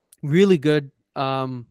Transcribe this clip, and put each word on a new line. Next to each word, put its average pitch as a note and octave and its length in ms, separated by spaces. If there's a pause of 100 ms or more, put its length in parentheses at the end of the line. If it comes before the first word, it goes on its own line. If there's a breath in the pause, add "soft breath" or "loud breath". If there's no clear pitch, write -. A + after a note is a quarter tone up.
(240)
really F3+ 340
good. D3 340 (240)
Um, C3 560